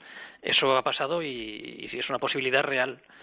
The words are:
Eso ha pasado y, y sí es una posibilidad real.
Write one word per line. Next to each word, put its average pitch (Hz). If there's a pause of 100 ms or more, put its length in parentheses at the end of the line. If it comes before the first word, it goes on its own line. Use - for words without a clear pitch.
(420)
Eso 135
ha 127
pasado 147
y, 156
y 117
sí 127
es 123
una 131
posibilidad 131
real. 135 (220)